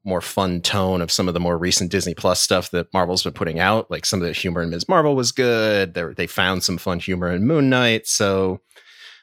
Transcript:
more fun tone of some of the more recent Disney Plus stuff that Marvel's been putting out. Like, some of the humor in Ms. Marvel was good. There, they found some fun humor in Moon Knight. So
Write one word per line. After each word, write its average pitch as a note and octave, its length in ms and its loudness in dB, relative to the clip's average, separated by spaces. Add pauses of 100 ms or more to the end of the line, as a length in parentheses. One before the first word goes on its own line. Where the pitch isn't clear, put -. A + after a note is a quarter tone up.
more F#2 160 -2
fun F2+ 400 -2
tone F#2 400 0
of E2 100 -4
some F#2 180 0
of F2 60 0
the E2+ 60 -2
more F2 160 0
recent F2 340 -2
Disney F2 240 -2
Plus F2+ 260 0
stuff F#2 320 0
that F2 200 -4
Marvel's F2+ 300 0
been F2 100 -6
putting E2 260 -4
out. G2+ 320 2
Like, D#2+ 140 -6
some F#2+ 160 0
of F2 60 -2
the D#2+ 60 -4
humor E2+ 300 -4
in E2 80 -2
Ms. E2+ 180 -6
Marvel D3+ 280 4
was B2 160 0
good. A2 640 2
There, E2+ 180 -4
they F2 140 -4
found F#2 360 0
some F2+ 140 -2
fun F2 220 -4
humor F2+ 320 -2
in F#2 160 0
Moon C#3+ 240 4
Knight. A#2+ 360 2
So F#2+ 540 0 (640)